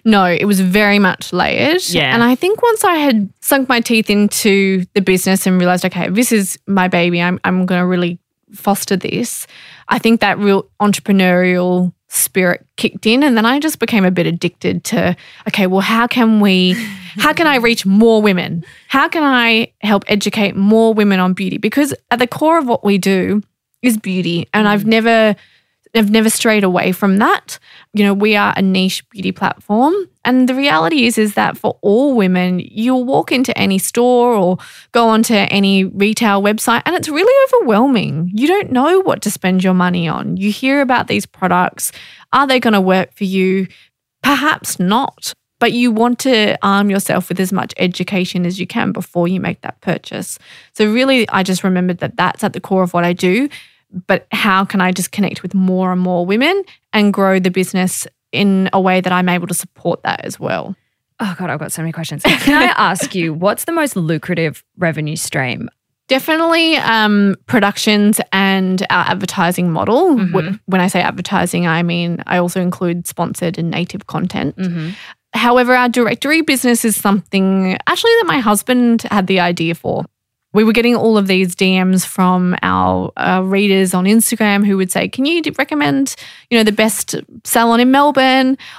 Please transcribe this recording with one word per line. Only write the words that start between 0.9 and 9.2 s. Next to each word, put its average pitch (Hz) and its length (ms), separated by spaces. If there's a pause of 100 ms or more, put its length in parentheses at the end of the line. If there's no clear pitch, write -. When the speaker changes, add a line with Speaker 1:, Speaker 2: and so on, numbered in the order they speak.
Speaker 1:
much - 340
layered. 294 560
Speaker 2:
Yeah. 175 240
Speaker 1:
And 233 100
I 247 120
think 381 260
once 466 220
I 370 120
had 247 340 (120)
sunk 277 280
my 240 120
teeth 220 280
into 196 840
the 208 80
business 190 460
and 185 120
realized, 180 260
"Okay, 180 240
this 226 220
is 202 260 (100)
my 190 200
baby, 175 340
I'm, 180 220
I'm 185 220
gonna 180 220
really 175 320 (340)
foster 202 420
this," - 520 (420)